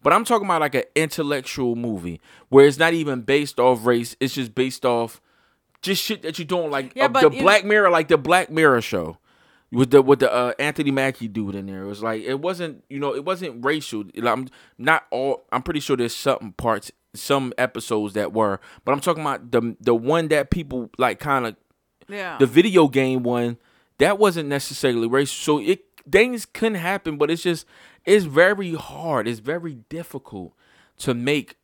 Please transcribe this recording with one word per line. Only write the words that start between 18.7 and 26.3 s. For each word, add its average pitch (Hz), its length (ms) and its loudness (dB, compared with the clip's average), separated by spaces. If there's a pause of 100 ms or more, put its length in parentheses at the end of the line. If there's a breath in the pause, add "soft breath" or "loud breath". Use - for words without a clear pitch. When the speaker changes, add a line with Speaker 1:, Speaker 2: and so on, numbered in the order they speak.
Speaker 1:
but - 80 -2
I'm 143 80 0
talking 160 240 -2
about 120 280 -6
the, 117 280 -2
the 120 160 2
one 151 340 0
that 147 200 0
people, 135 480 -4
like, 123 240 0
kinda 131 340 -2 (540)
Speaker 2:
Yeah. 185 300 -10
Speaker 1:
the 135 60 6
video 165 440 4
game 131 340 0
one, 120 340 -2 (400)
that 196 200 2
wasn't 170 320 2
necessarily 131 580 -2
racial. 135 200 0 (320)
So 113 40 -8
it, 185 220 -2 (260)
things 226 360 2